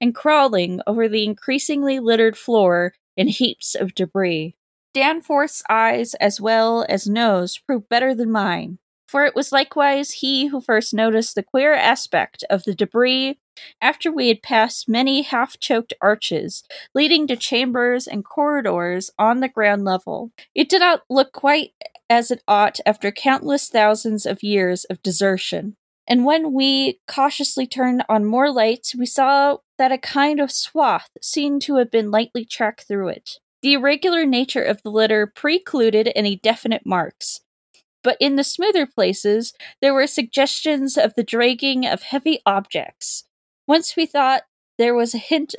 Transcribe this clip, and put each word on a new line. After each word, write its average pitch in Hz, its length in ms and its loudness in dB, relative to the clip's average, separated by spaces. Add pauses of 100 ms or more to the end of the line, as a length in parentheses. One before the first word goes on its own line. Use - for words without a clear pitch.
and 240 140 0
crawling 220 720 2
over 226 220 0
the 214 160 0
increasingly 269 720 -2
littered 226 400 2
floor 180 560 2 (220)
in 190 100 2
heaps - 480 -2
of 185 220 -6
debris. 175 580 -2 (400)
Danforth's 294 720 0
eyes 226 460 2
as 202 260 0
well 226 480 2
as 196 200 -2
nose 202 500 0
proved 247 300 -6
better 254 260 2
than 226 160 -2
mine, 180 480 -2 (300)
for 226 160 2
it - 100 2
was - 160 0
likewise 277 640 0
he 269 360 -2
who 277 120 -6
first 220 320 0
noticed 220 420 0
the 202 80 -4
queer 277 300 2
aspect - 760 0
of 190 140 -2
the 202 100 -4
debris 254 640 0 (420)
after 302 320 0
we 262 160 0
had 220 140 2
passed 226 460 0
many 269 340 0
half-choked 240 800 -4
arches 196 640 -2 (320)
leading 302 320 2
to 254 100 -4
chambers 247 720 -2
and 202 180 -8
corridors 190 920 -2
on 233 220 2
the 254 80 -2
ground 202 360 0
level. 190 460 -4 (240)
It - 140 2
did 370 120 4
not 349 280 2
look 269 240 0
quite 294 400 0 (380)
as 233 200 2
it 240 160 -6
ought 208 380 2
after 208 260 0
countless 277 600 0
thousands 214 560 2
of 202 160 -6
years 190 420 0
of - 180 -12
desertion. 185 720 -2 (300)
And 247 200 2
when 311 260 0
we 269 560 0
cautiously 269 580 -2
turned 254 440 -2
on 214 160 2
more 254 240 2
lights, 240 440 0
we 247 120 -4
saw 277 520 2 (200)
that 262 140 2
a 262 60 -2
kind 285 420 0
of 277 100 -2
swath - 580 0 (140)
seemed 285 400 0
to 285 140 0
have 240 140 2
been 214 200 0
lightly 233 340 -2
tracked - 440 -6
through 196 200 -4
it. - 300 -12 (240)
The 277 120 2
irregular 302 520 0
nature 262 380 0
of - 180 -2
the 214 80 -12
litter 214 340 2
precluded 226 920 0
any 202 180 0
definite 220 500 -2
marks, - 580 -4 (600)
but 247 160 0
in 277 160 2
the 277 80 2
smoother 349 440 2
places, 208 680 0 (280)
there 277 140 4
were 269 140 2
suggestions 269 880 -2
of 214 180 2
the 240 80 -2
dragging 254 640 0
of - 160 -4
heavy 285 420 -2
objects. - 800 -4 (460)
Once 320 260 2
we 330 100 0
thought 269 380 2 (360)
there 240 180 2
was 233 180 0
a 233 40 -4
hint 311 400 -2